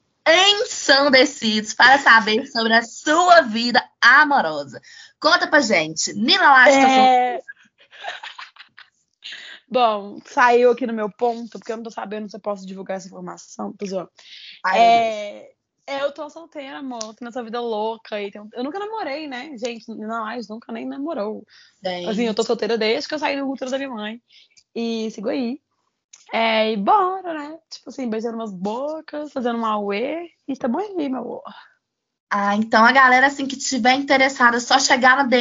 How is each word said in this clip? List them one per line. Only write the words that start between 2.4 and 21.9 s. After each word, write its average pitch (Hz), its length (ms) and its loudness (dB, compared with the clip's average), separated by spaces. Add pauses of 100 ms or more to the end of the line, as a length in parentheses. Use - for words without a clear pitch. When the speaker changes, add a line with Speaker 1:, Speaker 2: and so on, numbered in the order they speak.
Speaker 1:
sobre 226 280 -2
a 233 80 6
sua 339 580 4
vida 233 420 0 (160)
amorosa. 247 800 2 (400)
Conta 339 280 2
pra 302 140 4
gente. 165 520 -2
Nina 302 380 2
Laje, 269 280 8
tá 269 100 6
Speaker 2:
É. - 20 4
Speaker 1:
solteira? 254 520 4 (2250)
Speaker 2:
Bom, 214 540 0
saiu 247 460 4
aqui 240 160 0
no 226 80 -4
meu 214 160 -4
ponto, 233 480 -6
porque 226 140 -12
eu 220 40 -8
não 233 80 -12
tô 226 60 -14
sabendo 214 400 -10
se 220 60 -16
eu 208 40 -16
posso 196 260 -8
divulgar 190 300 -12
essa 185 100 -14
informação. 185 680 -14
Tô 202 120 -12
zoando. 185 240 -8 (540)
Speaker 1:
Ai, 185 140 2
meu 233 100 8
Speaker 2:
É, 214 600 0 (360)
é, 277 160 -6
eu 285 100 -2
tô 302 180 -12
solteira, 302 480 -16
amor. 233 360 -10
Tô 247 100 -18
nessa 240 180 -10
vida 226 180 -8
louca 220 560 -8
aí. 202 140 -8
Tem 208 100 -18
um, 208 140 -20
eu 247 100 -8
nunca 294 140 -8
namorei, 381 480 -10
né? 269 320 -14
Gente, 233 320 -10
Nina 220 320 -10
Laje 220 260 -10
nunca 226 240 -16
nem 240 140 -12
namorou. 262 580 -8 (380)
Speaker 1:
Bem. 180 260 -8